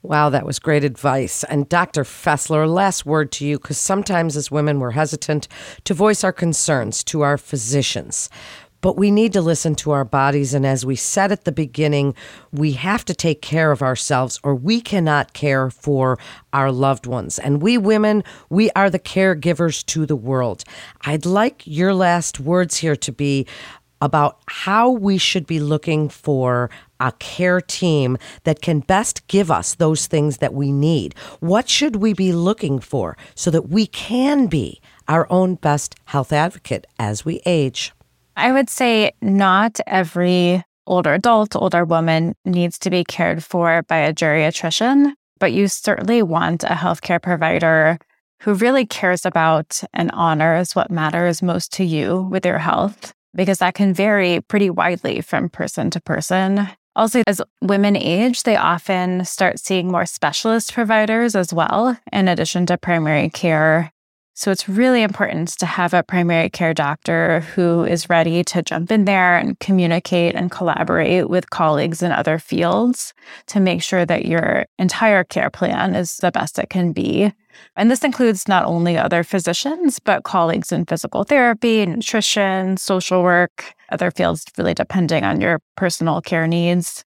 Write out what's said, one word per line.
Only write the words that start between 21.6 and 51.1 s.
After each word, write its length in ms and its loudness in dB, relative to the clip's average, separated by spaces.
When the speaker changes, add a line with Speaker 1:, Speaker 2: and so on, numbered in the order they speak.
Speaker 1:
your 280 0
last 460 0
words 380 0
here 180 0
to 160 -6
be 340 -2
about 440 2
how 420 0
we 300 2
should 260 -2
be 140 -2
looking 500 0
for 600 0
a 200 0
care 420 0
team 560 0
that 180 0
can 160 2
best 480 -2
give 240 2
us 240 -2
those 320 0
things 300 0
that 180 -2
we 160 0
need. 420 0
What 300 0
should 280 0
we 160 2
be 180 0
looking 480 0
for 360 -6
so 160 -2
that 180 0
we 160 2
can 600 0
be 340 -4
our 220 2
own 240 2
best 400 -2
health 280 -2
advocate 540 -2
as 260 -4
we 220 -6
age? 480 0
Speaker 2:
I 180 2
would 180 2
say 400 2
not 640 2
every 800 2
older 260 2
adult, 420 2
older 300 2
woman 480 0
needs 360 -2
to 100 -2
be 140 0
cared 400 -2
for 400 0
by 140 -2
a 160 2
geriatrician, 1000 2
but 140 0
you 160 2
certainly 560 0
want 400 -2
a 60 -2
healthcare 520 -2
provider 800 2
who 140 0
really 300 2
cares 400 -2
about 560 0
and 180 -2
honors 640 0
what 140 0
matters 540 -2